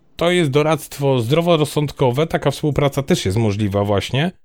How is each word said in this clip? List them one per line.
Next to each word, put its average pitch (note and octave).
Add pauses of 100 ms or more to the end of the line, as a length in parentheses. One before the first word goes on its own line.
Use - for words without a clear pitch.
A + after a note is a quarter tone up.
(160)
to E3+
jest F3
doradztwo C#3+
zdroworozsądkowe, D3
taka D3
współpraca C#3+
też -
jest F#2+
możliwa G2+
właśnie G#2+ (140)